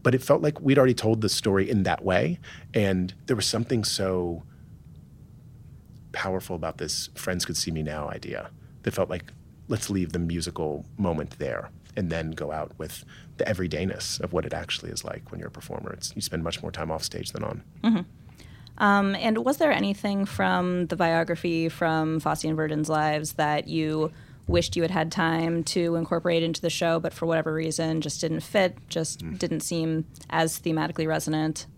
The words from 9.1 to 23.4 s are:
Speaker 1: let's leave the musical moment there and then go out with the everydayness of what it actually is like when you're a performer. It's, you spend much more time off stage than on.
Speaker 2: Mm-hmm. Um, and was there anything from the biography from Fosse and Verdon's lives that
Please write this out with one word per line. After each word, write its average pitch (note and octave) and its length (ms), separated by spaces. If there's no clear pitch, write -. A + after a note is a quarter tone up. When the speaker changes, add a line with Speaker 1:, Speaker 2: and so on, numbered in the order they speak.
Speaker 1:
let's - 220
leave F#2 240
the F2 60
musical E2 680
moment E2 420
there B1 300
and F#2 120
then D#2+ 220
go D2+ 200
out D#2 260
with - 260
the - 80
everydayness F2+ 760
of F2 100
what E2+ 140
it - 80
actually - 380
is - 120
like - 280
when - 80
you're - 100
a - 20
performer. - 420
It's, - 220
you G#2 60
spend E2 220
much E2 180
more E2+ 100
time D#2+ 200
off D#2+ 120
stage - 280
than - 120
on. - 200
Speaker 2:
Mm-hmm. A3 180
Um, G3+ 380
and A3 280
was C4 140
there D#4 140
anything G3+ 540
from F3+ 640
the F3 80
biography E3 720
from D#3+ 540
Fosse D#3 240
and D#3 100
Verdon's D3+ 340
lives D#3 440
that D3+ 340